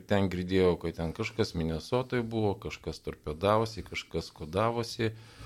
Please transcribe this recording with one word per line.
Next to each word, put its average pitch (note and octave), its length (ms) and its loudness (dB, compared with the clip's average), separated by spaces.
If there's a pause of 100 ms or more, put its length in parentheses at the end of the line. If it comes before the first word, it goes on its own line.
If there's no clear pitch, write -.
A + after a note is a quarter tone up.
ten G2 280 4
girdėjau, F2+ 480 4
kad E2 180 -4
ten E2 160 -2
kažkas - 420 -2
Minnesotoj A#2+ 680 -2
buvo, A2 320 0
kažkas - 480 -8
torpedavosi, G2 800 0
kažkas - 480 -6
kodavosi. A2+ 840 -2 (340)